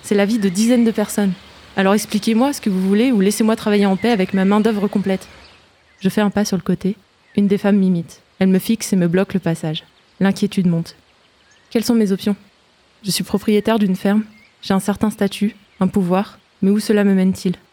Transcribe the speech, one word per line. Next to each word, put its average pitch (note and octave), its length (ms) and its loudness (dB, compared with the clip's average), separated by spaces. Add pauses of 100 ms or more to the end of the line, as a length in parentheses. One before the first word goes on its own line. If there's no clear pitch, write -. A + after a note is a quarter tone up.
C'est - 120 -4
la G3+ 100 2
vie A3 140 -2
de G3 100 0
dizaines A3+ 360 2
de A3+ 60 2
personnes. G#3 420 -2 (440)
Alors G3 180 2
expliquez-moi A3+ 580 0
ce - 80 -10
que G#3+ 100 -2
vous F#3 100 -2
voulez G#3 320 2
ou G#3 80 2
laissez-moi G#3+ 360 2
travailler G#3 300 0
en F#3+ 100 2
paix A3+ 140 0
avec F#3 220 0
ma F#3+ 120 0
main-d'œuvre G#3 440 0
complète. F#3+ 400 -4 (720)
Je F#3+ 80 -2
fais G3+ 120 -2
un G3+ 100 2
pas G3+ 140 -2
sur G3 120 -4
le E3+ 60 -4
côté. F#3 340 -4 (400)
Une G3+ 120 2
des G3 100 2
femmes G3+ 200 2
m'imite. F#3 440 -2 (160)
Elle F#3+ 100 2
me F#3 100 4
fixe - 340 -2
et G3+ 40 2
me F3 120 2
bloque F#3 260 -2
le F#3 60 0
passage. E3 440 -6 (360)
L'inquiétude G3 460 0
monte. E3+ 300 -2 (760)
Quelles A3 140 -2
sont A#3+ 100 0
mes G#3 180 2
options ? G3 240 -2 (680)
Je G3 60 -6
suis F3+ 140 -4
propriétaire G#3+ 540 0
d'une F#3+ 180 2
ferme. G#3 280 0 (380)
J'ai G3 120 -2
un F#3+ 60 2
certain G#3 300 -2
statut, G3+ 460 -4 (240)
un F#3 80 2
pouvoir. F#3 500 -2 (240)
Mais G3 80 4
où G#3 100 2
cela G#3 240 2
me G3 100 4
mène-t-il ? F#3 420 0 (160)